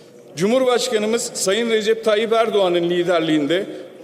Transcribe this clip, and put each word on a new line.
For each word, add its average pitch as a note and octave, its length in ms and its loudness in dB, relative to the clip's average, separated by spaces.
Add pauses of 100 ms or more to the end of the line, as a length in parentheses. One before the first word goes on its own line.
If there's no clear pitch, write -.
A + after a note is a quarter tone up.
(360)
Cumhurbaşkanımız A3+ 1000 0
Sayın A3+ 360 -2
Recep A3 340 0
Tayyip A3 280 0
Erdoğan'ın G3 580 2
liderliğinde E3 760 0 (380)